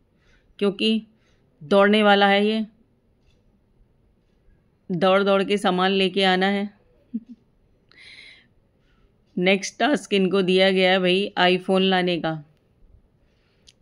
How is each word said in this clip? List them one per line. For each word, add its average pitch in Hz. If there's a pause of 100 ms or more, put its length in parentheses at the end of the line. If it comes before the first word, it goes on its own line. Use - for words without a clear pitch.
(600)
क्योंकि 214 (540)
दौड़ने 202
वाला 202
है 202
ये, 220 (2250)
दौड़ 190
दौड़ 196
के 202
सामान 185
लेके 196
आना 185
है। 202 (2750)
नेक्स्ट 190
टास्क 202
इनको 190
दिया 185
गया 185
है 190
भाई 185
iPhone 185
लाने 180
का, 156 (1400)